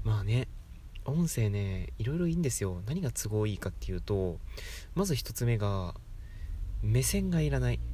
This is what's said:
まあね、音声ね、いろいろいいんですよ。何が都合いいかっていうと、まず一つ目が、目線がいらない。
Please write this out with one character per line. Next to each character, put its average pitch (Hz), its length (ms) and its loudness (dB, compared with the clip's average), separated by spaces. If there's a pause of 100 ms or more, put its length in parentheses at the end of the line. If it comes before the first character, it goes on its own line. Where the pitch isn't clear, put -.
ま 110 160 4
あ 101 40 -2
ね、 117 240 2 (580)
音 160 220 2
声 110 220 2
ね、 98 400 0 (100)
い 113 40 0
ろ 139 120 0
い - 20 0
ろ 175 100 2
い 165 60 2
い - 20 2
ん 175 60 2
で 147 80 4
す - 140 0
よ。 90 220 -2
何 156 160 -2
が 135 100 0
都 - 180 -4
合 107 160 2
い 104 100 0
い - 20 -6
か - 120 -2
っ - 40 -8
て - 180 -4
い 92 40 0
う 87 60 -2
と、 92 380 0 (560)
ま 190 100 4
ず 175 100 2
一 - 180 -4
つ - 120 0
目 117 120 4
が、 98 380 0 (880)
目 113 220 4
線 196 260 2
が 170 120 4
い 151 80 4
ら 139 100 2
な 123 120 4
い。 - 80 0 (140)